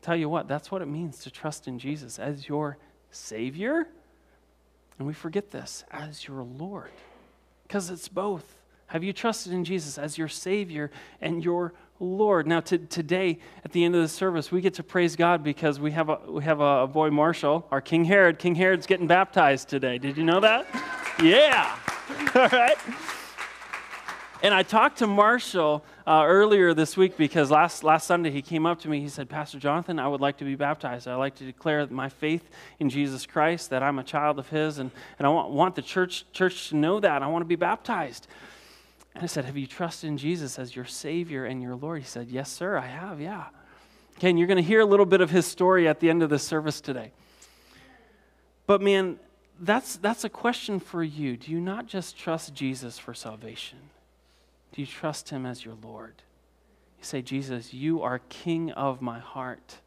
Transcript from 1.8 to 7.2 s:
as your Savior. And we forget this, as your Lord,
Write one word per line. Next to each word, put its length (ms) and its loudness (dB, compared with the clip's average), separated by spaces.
as 300 -10
your 300 -6
Savior. 760 -6
And 80 -8
we 60 -8
forget 380 -8
this, 400 -14
as 360 -14
your 160 -12
Lord, 500 -14